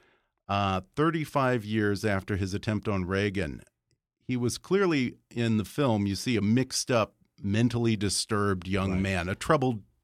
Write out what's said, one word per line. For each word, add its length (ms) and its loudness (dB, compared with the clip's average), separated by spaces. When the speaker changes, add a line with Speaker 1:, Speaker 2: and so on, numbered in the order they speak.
Speaker 1:
Uh, 320 0
thirty-five 680 0
years 400 0
after 320 0
his 180 -2
attempt 340 -2
on 180 0
Reagan. 560 -2
He 80 -2
was 220 -2
clearly, 580 0
in 280 0
the 80 0
film, 400 2
you 100 0
see 220 -2
a 40 2
mixed 500 2
up, 240 2
mentally 540 2
disturbed 720 -2
young 260 0
Speaker 2:
Right. 80 0
Speaker 1:
man, 280 0
a 60 -2
troubled, 460 -2